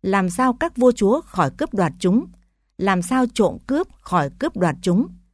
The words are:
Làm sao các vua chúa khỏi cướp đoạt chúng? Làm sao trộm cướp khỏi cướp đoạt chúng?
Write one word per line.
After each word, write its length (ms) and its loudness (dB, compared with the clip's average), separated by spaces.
Làm 280 0
sao 220 0
các 240 -4
vua 160 6
chúa 280 0
khỏi 360 -2
cướp 180 -6
đoạt 240 0
chúng? 280 2
Làm 240 -2
sao 320 0
trộm 320 2
cướp 220 -2
khỏi 380 -2
cướp 180 -4
đoạt 260 0
chúng? 240 2